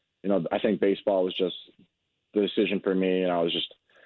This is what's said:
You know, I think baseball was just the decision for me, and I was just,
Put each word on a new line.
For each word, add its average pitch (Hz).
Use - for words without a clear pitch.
You 95
know, 92
I 104
think 107
baseball 98
was 92
just 90
the 104
decision 95
for 98
me, 92
and 90
I 87
was 85
just, 82